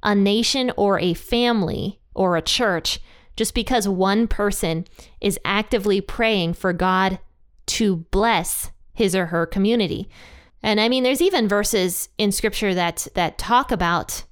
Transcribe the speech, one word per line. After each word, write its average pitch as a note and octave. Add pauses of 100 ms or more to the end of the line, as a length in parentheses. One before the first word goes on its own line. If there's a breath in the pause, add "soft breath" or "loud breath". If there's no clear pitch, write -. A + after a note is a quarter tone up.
a G#3
nation A3
or G3
a F3
family A3+ (160)
or F#3
a D#3+
church F3+ (360 soft breath)
just A3
because A#3
one G3
person F#3 (360 loud breath)
is -
actively G3+
praying G3
for F3+
God F#3 (480)
to G3+ (140)
bless G3+ (220)
his G3
or F3+
her E3
community. G3 (520 loud breath)
And G#3+
I A3+
mean, B3+
there's B3+
even F4
verses G3+
in G#3
scripture G#3
that, E3+
that E3+
talk B3+
about E3+